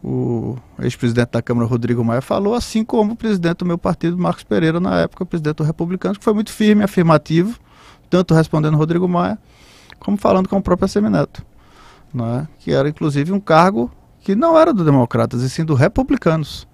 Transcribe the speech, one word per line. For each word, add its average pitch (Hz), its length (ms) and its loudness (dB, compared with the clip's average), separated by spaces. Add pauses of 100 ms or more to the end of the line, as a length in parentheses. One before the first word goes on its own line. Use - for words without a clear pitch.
O 123 540 -4 (240)
ex-presidente 120 500 -2
da 117 120 -2
Câmara, 120 260 -2
Rodrigo 120 360 -2
Maia, 117 160 0
falou, 202 340 -2
assim 220 300 -2
como 220 280 0
o 233 40 -8
presidente 180 420 -2
do 180 80 -4
meu 170 120 -2
partido, 175 400 -2
Marcos 175 260 -2
Pereira, 170 360 0
na 185 220 0
época, 175 220 -4
o - 20 -14
presidente 156 300 -4
do 156 80 -2
Republicanos, 180 540 -4
que - 60 -20
foi 220 100 2
muito 214 160 -2
firme, 214 320 4
afirmativo, 170 760 2 (520)
tanto 180 240 2
respondendo 156 420 2
Rodrigo 170 320 0
Maia, 180 300 -2 (640)
como 202 160 -2
falando 190 320 -2
com - 80 -4
o 190 60 -2
próprio 185 240 -2
Assemineto, 202 580 -2 (680)
né, 123 340 -6 (100)
que - 140 -6
era 139 160 0
inclusive 151 440 -4
um 202 80 -2
cargo 196 500 2 (300)
que 190 140 -2
não 320 240 4
era 320 140 4
do 185 120 0
Democratas, 120 580 2
e 131 80 -2
sim 165 140 -4
do 156 100 0
Republicanos 170 1000 0